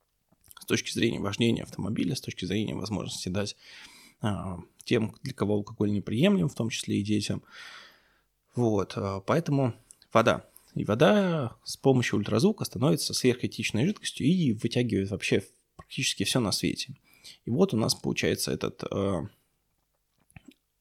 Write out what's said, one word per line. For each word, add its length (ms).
с 40
точки 280
зрения 280
вождения 420
автомобиля, 520
с 60
точки 240
зрения 300
возможности 540
дать, 280
а, 380
тем, 380
для 120
кого 200
алкоголь 380
неприемлем, 560
в 60
том 160
числе 280
и 40
детям. 400
Вот, 420
а, 240
поэтому 540
вода. 320
И 100
вода 800
с 120
помощью 420
ультразвука 460
становится 500
сверхэтичной 720
жидкостью 400
и 260
вытягивает 580
вообще 320
практически 480
все 160
на 120
свете. 420
И 60
вот 240
у 20
нас 180
получается 580
этот, 380
а, 380